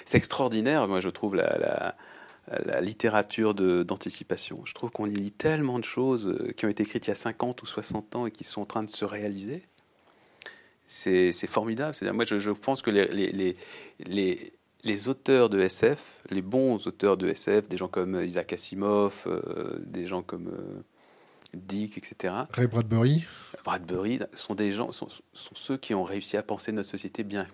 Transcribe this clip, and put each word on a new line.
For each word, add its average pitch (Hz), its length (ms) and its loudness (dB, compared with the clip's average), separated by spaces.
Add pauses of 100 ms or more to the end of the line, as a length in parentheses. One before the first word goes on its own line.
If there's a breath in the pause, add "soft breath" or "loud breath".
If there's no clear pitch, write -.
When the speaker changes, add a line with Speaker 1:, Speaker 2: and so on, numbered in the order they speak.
Speaker 1:
C'est - 140 2
extraordinaire, 120 680 2
moi 95 140 2
je 95 80 -2
trouve, 98 260 -2
la, - 240 2
la, - 380 0 (680 loud breath)
la - 160 0
littérature 107 720 2
de, 92 280 4
d'anticipation. - 840 -4
Je - 100 -10
trouve 117 160 -6
qu'on 107 160 -4
y 104 80 -2
lit 101 180 -4
tellement 151 480 0
de 113 40 -6
choses, 123 440 0
euh, - 280 -2
qui - 100 0
ont - 20 4
été 104 160 0
écrites 113 220 -4
il - 40 0
y - 20 0
a 101 40 0
cinquante 120 460 -2
ou - 40 -12
soixante - 480 -6
ans 120 120 -2
et 107 40 -2
qui - 140 -12
sont - 160 -4
en 101 60 -6
train 113 180 -4
de 107 60 -8
se - 140 -2
réaliser. 104 640 -6 (1160 loud breath)
C'est, 92 480 4
c'est - 160 -2
formidable. 113 460 -2
C'est-à-dire, 98 200 -2
moi, 113 100 2
je, 107 140 0
je 104 140 0
pense 131 300 -2
que - 80 2
les, 101 180 6
les, 98 240 0
les, 92 240 -2 (500 loud breath)
les, 92 460 -2 (320)
les 107 240 0
auteurs 131 420 6
de 101 80 4
S 92 260 4
F, - 460 2
les 95 120 0
bons 120 440 2
auteurs 98 300 4
de 92 120 -2
S - 220 -2
F, 104 180 4
des 95 80 -4
gens 90 120 -4
comme 92 340 0
Isaac 87 300 -2
Asimov, 101 760 2
euh, 87 140 -2 (440)
des 87 220 -6
gens 92 160 -4
comme, 87 240 -8
euh, 95 360 -8 (720 soft breath)
Dick, 98 440 -6
et - 80 -10
cetera. 101 460 -6
Speaker 2:
Ray 123 160 2
Bradbury. 117 560 4 (400 loud breath)
Speaker 1:
Bradbury 90 560 -2 (140)
sont - 200 -4
des 101 160 0
gens, 113 220 -2
sont, - 160 -8 (240)
sont - 240 -6
ceux - 200 -4
qui - 180 -6
ont 92 100 2
réussi 98 320 -4
à 104 80 0
penser 104 260 -4
notre 104 180 -2
société 101 360 -6
bien 98 300 -4